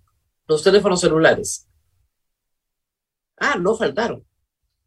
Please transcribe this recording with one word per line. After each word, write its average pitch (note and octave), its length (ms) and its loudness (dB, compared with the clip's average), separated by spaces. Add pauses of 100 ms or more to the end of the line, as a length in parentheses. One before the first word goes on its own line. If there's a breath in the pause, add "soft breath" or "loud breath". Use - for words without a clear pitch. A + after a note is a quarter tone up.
(480)
los D#3 140 0
teléfonos F#3+ 400 2
celulares. D#3 680 0 (1700)
Ah, G3 200 -2
no F#3 200 0
faltaron. D#3+ 480 -4 (640)